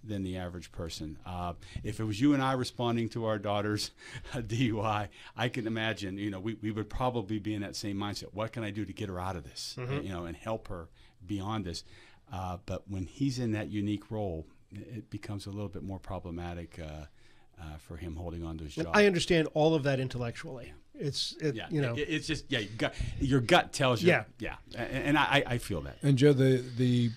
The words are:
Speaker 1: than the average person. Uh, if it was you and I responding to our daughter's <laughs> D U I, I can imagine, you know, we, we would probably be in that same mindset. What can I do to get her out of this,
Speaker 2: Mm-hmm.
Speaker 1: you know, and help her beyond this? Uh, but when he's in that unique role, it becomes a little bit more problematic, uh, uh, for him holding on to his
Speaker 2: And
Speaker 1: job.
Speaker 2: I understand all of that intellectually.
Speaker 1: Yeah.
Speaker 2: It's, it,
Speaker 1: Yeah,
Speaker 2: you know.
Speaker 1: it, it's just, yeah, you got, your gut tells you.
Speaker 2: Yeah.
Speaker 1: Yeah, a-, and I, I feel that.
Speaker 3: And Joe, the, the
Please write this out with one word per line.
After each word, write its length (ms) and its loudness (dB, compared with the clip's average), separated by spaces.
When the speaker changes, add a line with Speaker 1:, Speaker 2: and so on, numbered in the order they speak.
Speaker 1:
than 200 -4
the 140 -4
average 340 -8
person. 560 -8
Uh, 260 -4
if 160 -6
it 60 -2
was 140 -2
you 140 6
and 80 4
I 120 2
responding 560 0
to 160 -4
our 120 2
daughter's 540 0
<laughs> 300 -8
D 80 -2
U 160 2
I, 280 0
I 120 2
can 180 -4
imagine, 500 -2
you 140 -2
know, 80 -6
we, 160 -4
we 160 -4
would 180 -2
probably 480 -2
be 160 -4
in 80 -4
that 140 -6
same 220 -4
mindset. 360 -6
What 180 -4
can 120 -6
I 80 -4
do 120 -4
to 100 -8
get 160 -6
her 100 -6
out 160 -4
of 80 -8
this, 340 -12
Speaker 2:
Mm-hmm. 300 -4
Speaker 1:
you 20 -6
know, 160 -6
and 100 -8
help 340 -6
her 200 -8
beyond 380 -2
this? 180 -6
Uh, 320 -4
but 240 -6
when 160 -4
he's 320 -2
in 140 -2
that 180 -2
unique 400 -2
role, 380 -4
it 400 -12
becomes 340 -8
a 60 -10
little 180 -6
bit 140 -10
more 160 -6
problematic, 800 -8
uh, 240 -10
uh, 160 -12
for 200 -14
him 180 -8
holding 280 -6
on 140 -6
to 60 -8
his 140 -10
Speaker 2:
And 100 -2
Speaker 1:
job. 100 0
Speaker 2:
I 80 10
understand 480 4
all 220 6
of 80 2
that 160 4
intellectually. 680 -6
Speaker 1:
Yeah. 60 -16
Speaker 2:
It's, 440 -4
it, 140 2
Speaker 1:
Yeah, 140 -6
Speaker 2:
you 120 2
know. 120 2
Speaker 1:
it, 160 -2
it's 180 0
just, 200 -2
yeah, 120 2
you 180 -2
got, 160 0
your 220 6
gut 320 6
tells 280 4
you. 80 8
Speaker 2:
Yeah. 140 6
Speaker 1:
Yeah, 160 -6
a-, 40 -8
and 380 2
I, 280 6
I 120 0
feel 240 -2
that. 200 -10
Speaker 3:
And 160 6
Joe, 140 10
the, 320 6
the 400 6